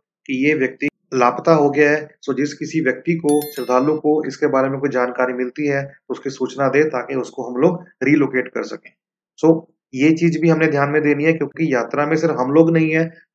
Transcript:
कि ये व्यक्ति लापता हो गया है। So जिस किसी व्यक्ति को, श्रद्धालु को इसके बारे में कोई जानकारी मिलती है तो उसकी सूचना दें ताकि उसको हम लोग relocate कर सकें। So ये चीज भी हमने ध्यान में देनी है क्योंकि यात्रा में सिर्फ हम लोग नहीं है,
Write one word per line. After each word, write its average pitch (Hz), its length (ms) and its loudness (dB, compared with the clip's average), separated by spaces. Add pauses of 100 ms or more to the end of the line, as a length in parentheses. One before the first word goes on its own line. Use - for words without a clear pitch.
(280)
कि 135 200 -2
ये 151 60 2
व्यक्ति 131 340 -4 (260)
लापता 123 400 2
हो 147 160 4
गया 147 220 4
है। 151 240 -4 (140)
So 123 80 -4
जिस 143 160 -4
किसी 160 280 -6
व्यक्ति 131 340 -2
को, 147 260 0 (140)
श्रद्धालु 127 400 0
को 151 320 0
इसके 135 200 -4
बारे 131 220 0
में 135 100 -6
कोई 139 100 -2
जानकारी 127 440 -2
मिलती 127 340 -6
है 139 160 -2
तो - 300 -16
उसकी - 160 -8
सूचना 131 400 -2
दें 147 180 4
ताकि 135 280 -6
उसको 123 340 -8
हम 123 120 -4
लोग 170 240 2 (180)
relocate 131 440 2
कर 113 160 -8
सकें। - 300 -14 (520)
So 160 160 6 (320)
ये 143 180 2
चीज 165 300 0
भी 165 80 4
हमने 160 180 2
ध्यान 143 220 0
में 151 120 0
देनी 147 220 0
है 160 100 4
क्योंकि 160 400 -2
यात्रा 123 320 -2
में 160 100 0
सिर्फ 160 240 0
हम 127 120 -2
लोग 165 200 6
नहीं 160 200 2
है, 160 120 2 (320)